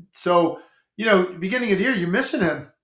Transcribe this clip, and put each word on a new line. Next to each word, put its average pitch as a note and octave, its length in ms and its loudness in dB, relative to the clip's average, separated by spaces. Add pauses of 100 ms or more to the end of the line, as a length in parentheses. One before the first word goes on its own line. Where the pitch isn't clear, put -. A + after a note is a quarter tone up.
(140)
so, F3 460 2 (360)
you G#3+ 100 -6
know, F#3 320 2
beginning G#3+ 340 -4
of F#3+ 60 2
the F#3+ 60 -2
year, C4 100 0
you're F3 140 -2
missing B3+ 340 -2
him, D3 300 -2 (120)